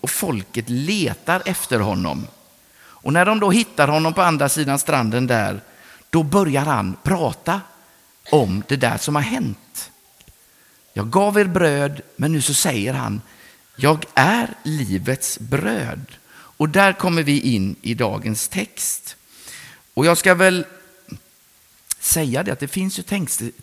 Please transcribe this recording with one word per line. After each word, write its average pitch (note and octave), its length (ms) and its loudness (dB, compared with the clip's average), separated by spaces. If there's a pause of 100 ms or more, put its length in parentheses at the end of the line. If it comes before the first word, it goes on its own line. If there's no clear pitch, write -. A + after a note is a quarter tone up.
och - 100 -4
folket A#2 580 -4
letar D#3+ 760 -2
efter C3 340 -2
honom. G2 460 -2 (520)
Och - 340 -8
när F3 120 4
de G#3+ 160 2
då G3+ 100 4
hittar F3+ 380 2
honom D#3+ 260 2
på F#3+ 80 2
andra D3+ 260 2
sidan C#3 300 0
stranden B2 480 0
där, G2+ 340 0 (500)
då E3 120 4
börjar D3 420 2
han G#2+ 380 0
prata E3+ 580 -2 (680)
om G#2 380 2
det C#3+ 80 0
där B2 220 0
som D3 160 -4
har D3 80 0
hänt. B2 680 -6 (1000)
"Jag G#2+ 180 -6
gav G3+ 280 2
er G#3 60 6
bröd, D3 560 0 (160)
men D3+ 160 0
nu D3 100 0
så C#3+ 120 0
säger B2 380 0
han, A2+ 280 -4 (560)
'Jag D3+ 280 2 (100)
är G#3+ 480 2
livets A#2+ 760 -4
bröd.'" C#3+ 760 -4 (160)
Och - 360 -4
där G3 240 4
kommer E3+ 300 0
vi D3 180 2
in G2+ 420 0
i A#2 120 -2
dagens A2 540 -2
text. - 680 -8 (800)
Och C#3 120 2
jag E3+ 120 6
ska F#3 160 4
väl F#3 320 4 (1300)
säga D3 420 0
det G3 100 -4
att C3 80 -6
det C#3 80 -6
finns F#3+ 300 -4
ju F3+ 40 -10
texter, D#3+ 480 -6 (120)